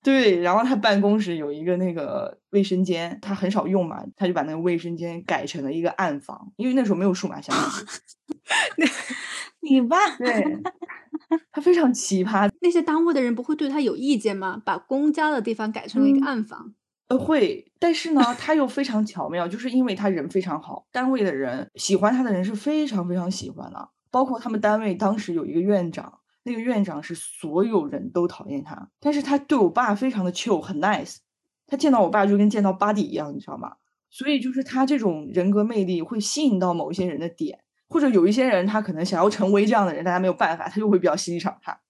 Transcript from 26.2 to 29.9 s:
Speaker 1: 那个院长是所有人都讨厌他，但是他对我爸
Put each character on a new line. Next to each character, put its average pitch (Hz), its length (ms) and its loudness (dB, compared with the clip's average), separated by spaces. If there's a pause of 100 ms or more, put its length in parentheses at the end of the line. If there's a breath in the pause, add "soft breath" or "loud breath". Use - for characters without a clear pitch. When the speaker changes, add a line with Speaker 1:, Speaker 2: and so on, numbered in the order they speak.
Speaker 1:
那 240 80 -6
个 226 80 -4
院 226 240 0
长 156 180 -6
是 170 120 -10
所 165 500 -2
有 196 220 0
人 - 240 -8
都 175 180 0
讨 - 180 -12
厌 143 160 -8
他， - 280 -16 (100)
但 294 120 0
是 285 100 0
他 269 160 0
对 285 180 0
我 196 120 4
爸 220 260 2